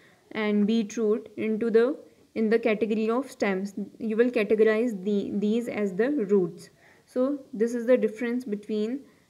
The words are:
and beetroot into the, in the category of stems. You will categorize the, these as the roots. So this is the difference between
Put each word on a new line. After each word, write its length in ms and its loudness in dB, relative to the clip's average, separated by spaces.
and 340 2
beetroot 720 0
into 320 -2
the, 260 4
in 160 0
the 80 4
category 500 0
of 220 -2
stems. 420 -2
You 200 -2
will 100 4
categorize 760 2
the, 300 -2
these 360 0
as 260 -2
the 160 0
roots. 580 0
So 320 -2
this 200 0
is 120 -6
the 100 6
difference 480 -2
between 560 -4